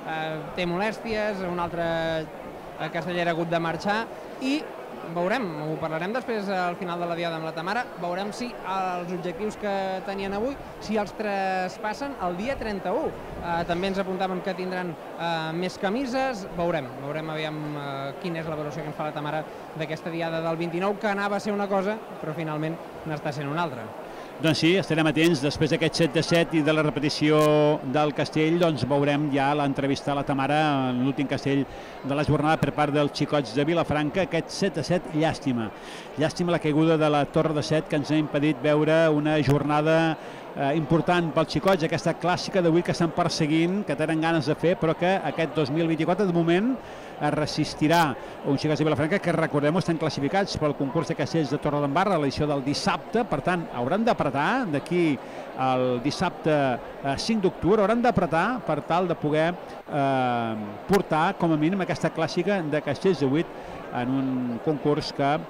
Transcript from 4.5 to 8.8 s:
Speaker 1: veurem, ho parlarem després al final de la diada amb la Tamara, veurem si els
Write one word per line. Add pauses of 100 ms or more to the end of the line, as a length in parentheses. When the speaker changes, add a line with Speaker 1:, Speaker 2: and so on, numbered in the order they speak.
Speaker 1:
veurem, (180)
ho
parlarem
després
al
final
de
la
diada
amb
la
Tamara, (180)
veurem
si
els